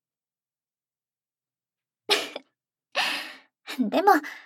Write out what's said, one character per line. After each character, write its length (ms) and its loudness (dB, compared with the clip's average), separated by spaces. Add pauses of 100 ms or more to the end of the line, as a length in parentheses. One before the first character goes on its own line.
(2000)
<laughs> 1700 -6
で 220 0
も、 100 8 (340)